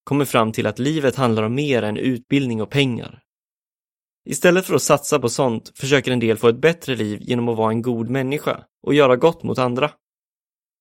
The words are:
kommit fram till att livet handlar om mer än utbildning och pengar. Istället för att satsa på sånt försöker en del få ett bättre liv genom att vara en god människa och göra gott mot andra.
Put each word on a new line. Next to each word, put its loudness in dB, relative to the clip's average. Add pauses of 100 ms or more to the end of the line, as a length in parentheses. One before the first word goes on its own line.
kommit -2
fram 2
till -2
att -4
livet 0
handlar 0
om -2
mer -2
än -4
utbildning -2
och -6
pengar. -2 (1000)
Istället 2
för -2
att 0
satsa 2
på 0
sånt -4
försöker 0
en 0
del 2
få 2
ett 4
bättre 0
liv -4
genom -2
att -2
vara 2
en -2
god -2
människa -4 (160)
och 0
göra 6
gott 2
mot -4
andra. -2 (880)